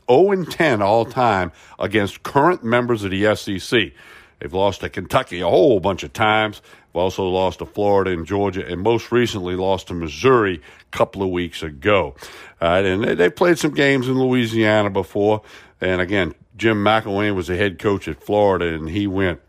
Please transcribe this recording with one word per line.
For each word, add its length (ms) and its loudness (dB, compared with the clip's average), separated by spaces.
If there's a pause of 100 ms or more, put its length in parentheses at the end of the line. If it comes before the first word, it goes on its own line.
oh 220 6
and 180 -2
ten 340 0
all 240 2
time 440 0 (280)
against 440 -2
current 400 2
members 400 0
of 80 -4
the 160 0
S 220 0
E 100 -4
C. 360 -2 (440)
They've 140 -14
lost 300 0
to 80 -8
Kentucky 500 -4
a 80 -2
whole 320 4
bunch 240 -4
of 80 -14
times. 480 0 (320)
They've 80 -4
also 280 -2
lost 300 0
to 80 -10
Florida 460 0
and 140 -6
Georgia, 380 -2
and 180 -8
most 280 0
recently 460 -2
lost 320 -2
to 60 -8
Missouri 680 0 (320)
a 40 -12
couple 260 -2
of 80 -2
weeks 340 -6
ago. 500 -2 (460)
All 80 2
right, 160 2
and 180 0
they, 120 0
they 160 2
played 280 2
some 140 0
games 340 2
in 140 0
Louisiana 720 2
before. 520 0 (380)
And 200 0
again, 340 -2 (220)
Jim 280 0
McElwain 520 0
was 100 -4
the 100 -2
head 220 -2
coach 280 -2
at 160 -10
Florida, 520 0
and 140 -8
he 180 -2
went 420 -2